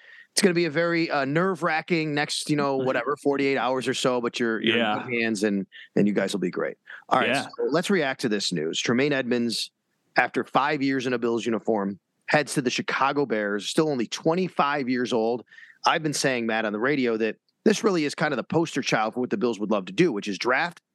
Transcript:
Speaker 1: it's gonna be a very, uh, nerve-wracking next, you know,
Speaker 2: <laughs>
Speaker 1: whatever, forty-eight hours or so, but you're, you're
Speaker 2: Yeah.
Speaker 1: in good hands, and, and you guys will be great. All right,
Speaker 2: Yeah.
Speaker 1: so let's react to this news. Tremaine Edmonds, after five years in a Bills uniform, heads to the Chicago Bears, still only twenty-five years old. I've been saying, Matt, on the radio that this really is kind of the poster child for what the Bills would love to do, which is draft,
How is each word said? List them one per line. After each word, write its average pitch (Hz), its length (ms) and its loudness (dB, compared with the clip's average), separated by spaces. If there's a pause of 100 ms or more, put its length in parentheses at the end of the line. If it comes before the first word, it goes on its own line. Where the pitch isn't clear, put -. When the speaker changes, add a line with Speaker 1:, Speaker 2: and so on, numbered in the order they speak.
(340)
Speaker 1:
it's - 100 2
gonna 185 100 6
be 170 120 2
a 165 40 -2
very, 165 400 0
uh, 139 160 0
nerve-wracking 160 880 0
next, 147 380 -2
you 151 40 4
know, 139 220 0
Speaker 2:
<laughs> 135 80 -2
Speaker 1:
whatever, 131 320 -2
forty-eight 139 400 2
hours 123 300 0
or 127 80 0
so, 123 260 0
but 117 180 -4
you're, 113 220 0
you're 110 160 2
Speaker 2:
Yeah. 107 240 0
Speaker 1:
in - 80 -10
good 120 120 -2
hands, 113 220 0
and, 101 220 0 (300)
and 98 120 4
you 104 60 2
guys 95 200 0
will 101 60 -2
be 90 120 0
great. - 260 -4 (320)
All 127 100 4
right, 117 100 2
Speaker 2:
Yeah. 127 120 2
Speaker 1:
so 113 80 -8 (220)
let's 165 180 0
react 147 320 0
to 120 80 0
this 101 240 0
news. 82 260 -2
Tremaine 131 320 2
Edmonds, 120 600 -2 (440)
after 123 280 2
five 143 400 0
years 135 240 0
in 127 60 0
a 123 40 0
Bills 117 280 0
uniform, 104 540 -2 (280)
heads 147 260 0
to 156 80 0
the 123 80 0
Chicago 139 560 0
Bears, 104 420 -2
still 156 220 0
only 123 160 -2
twenty-five 156 800 0
years 123 240 0
old. 113 320 0 (420)
I've 156 180 2
been 151 100 -2
saying, 127 320 0
Matt, 110 180 0
on 107 100 -2
the 104 60 -4
radio 127 380 0
that 110 200 -2 (280)
this 214 180 4
really 180 220 2
is 135 80 -4
kind 151 180 -2
of 131 60 -2
the 110 60 -4
poster 156 400 -2
child 110 320 0
for 123 60 -2
what 127 100 -2
the 117 60 0
Bills 110 220 0
would 104 120 -2
love 101 140 0
to 92 80 -12
do, 160 180 2
which 101 160 -4
is 98 100 -6
draft, 143 420 -2 (160)